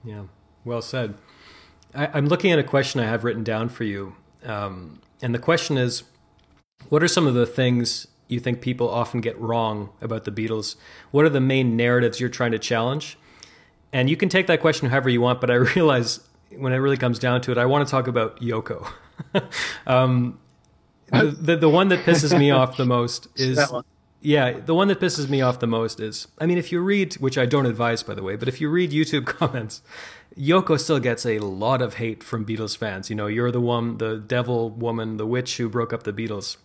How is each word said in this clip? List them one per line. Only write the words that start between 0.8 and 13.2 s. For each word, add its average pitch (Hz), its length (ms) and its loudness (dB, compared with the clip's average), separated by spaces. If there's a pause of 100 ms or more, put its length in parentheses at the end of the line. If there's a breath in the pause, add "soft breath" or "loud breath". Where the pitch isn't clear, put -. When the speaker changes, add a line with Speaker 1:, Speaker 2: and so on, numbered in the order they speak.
Speaker 1:
said. 113 340 -6 (760 loud breath)
I, 143 200 -2
I'm 143 140 0
looking 175 260 2
at 151 60 6
a 131 40 2
question 131 380 0
I 113 60 0
have 113 180 -2
written 113 180 -2
down 110 240 -2
for 120 160 -6
you. 98 320 -6 (300)
Um, 95 560 -10 (200)
and 123 140 -2
the - 40 -2
question 165 380 0
is, 123 260 -2 (840)
what 151 160 2
are 175 60 2
some 170 180 4
of 127 60 4
the 120 120 4
things 123 640 0 (220)
you 123 100 -2
think 120 220 -4
people 120 280 -2
often 120 300 -2
get 113 180 -4
wrong 110 520 -2 (100)
about 113 240 -8
the 110 80 -8
Beatles? 110 460 -6 (340 loud breath)
What 147 140 6
are 160 40 6
the 139 120 2
main 131 340 2
narratives 120 460 2
you're 123 80 -2
trying 120 240 -2
to 110 60 -2
challenge? 123 580 -2 (760 loud breath)